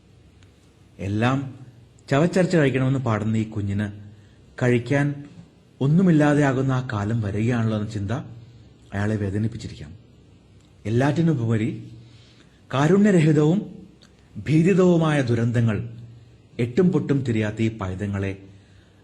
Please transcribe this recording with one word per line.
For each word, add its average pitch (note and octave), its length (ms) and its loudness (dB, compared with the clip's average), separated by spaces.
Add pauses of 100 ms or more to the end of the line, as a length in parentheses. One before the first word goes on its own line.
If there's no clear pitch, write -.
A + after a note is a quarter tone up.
(1000)
എല്ലാം A2+ 680 -2 (420)
ചവച്ചരച്ച് F3 480 2
കഴിക്കണമെന്ന് C3 420 2
പാടുന്ന A2 380 -2
ഈ A2 60 0
കുഞ്ഞിന് G#2 440 -4 (760)
കഴിക്കാൻ C#3+ 600 0 (580)
ഒന്നുമില്ലാതെയാകുന്ന D3 920 4
ആ B2+ 200 -2
കാലം G#2 280 -2
വരികയാണല്ലോ A2 560 -2
എന്ന G#2 140 -6
ചിന്ത G2+ 200 -6 (840)
അയാളെ G#2 220 -2
വേദനിപ്പിച്ചിരിക്കാം. G2+ 800 -6 (920)
എല്ലാറ്റിനുപരി A#2+ 1080 0 (840)
കാരുണ്യരഹിതവും D#3+ 1120 2 (500)
ഭീതിതവുമായ E3 840 2
ദുരന്തങ്ങൾ A#2 680 0 (720)
എട്ടും B2 300 2
പൊട്ടും C#3+ 320 0
തിരിയാത്ത G#2+ 380 -2
ഈ A2+ 180 -2
പൈതങ്ങളെ G2 640 -6 (600)